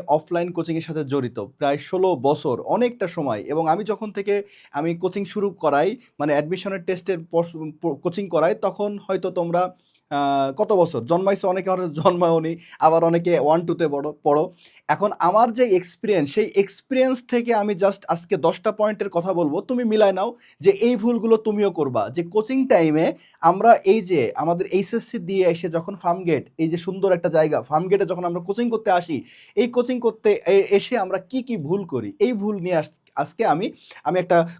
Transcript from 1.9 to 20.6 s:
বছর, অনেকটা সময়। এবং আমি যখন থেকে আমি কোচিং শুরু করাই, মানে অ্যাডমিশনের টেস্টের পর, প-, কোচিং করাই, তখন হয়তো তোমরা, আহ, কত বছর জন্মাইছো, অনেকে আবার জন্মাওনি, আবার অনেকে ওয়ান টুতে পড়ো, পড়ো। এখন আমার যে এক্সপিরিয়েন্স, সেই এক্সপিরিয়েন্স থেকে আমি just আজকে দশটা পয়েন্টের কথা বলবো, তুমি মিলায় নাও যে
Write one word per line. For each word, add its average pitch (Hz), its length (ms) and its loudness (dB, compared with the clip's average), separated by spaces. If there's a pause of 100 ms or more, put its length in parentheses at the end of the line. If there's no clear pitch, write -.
বছর, 135 460 0
অনেকটা 220 460 -2
সময়। 131 360 -6
এবং 160 240 -2
আমি - 160 0
যখন 208 280 -6
থেকে 202 320 -2 (280)
আমি 165 240 -2
কোচিং 185 300 -4
শুরু 202 260 -4
করাই, 160 460 0 (220)
মানে 147 140 0
অ্যাডমিশনের 180 520 -4
টেস্টের 185 320 -4 (140)
পর, 170 120 2 (380)
প-, 160 140 -2
কোচিং 180 320 -6
করাই, 170 340 2
তখন 202 460 -4
হয়তো 190 240 -4
তোমরা, 175 440 -2 (340)
আহ, 139 440 0
কত 208 200 0
বছর 156 320 2
জন্মাইছো, 190 440 0
অনেকে 190 200 -2
আবার 180 240 -2
জন্মাওনি, 165 600 2 (240)
আবার 165 240 4
অনেকে 170 360 2
ওয়ান 160 260 2
টুতে 165 220 -2
পড়ো, 143 260 -6 (100)
পড়ো। 156 300 2 (340)
এখন 175 320 0
আমার 214 340 4
যে 247 120 2
এক্সপিরিয়েন্স, 180 680 0
সেই 214 220 0
এক্সপিরিয়েন্স 254 720 0
থেকে 240 260 0
আমি 208 220 0
just 196 320 0
আজকে 170 300 -2
দশটা 170 340 0
পয়েন্টের 208 380 -2
কথা 175 240 -2
বলবো, 165 280 0
তুমি 247 220 -4
মিলায় 214 280 4
নাও 208 240 -4 (240)
যে 190 120 4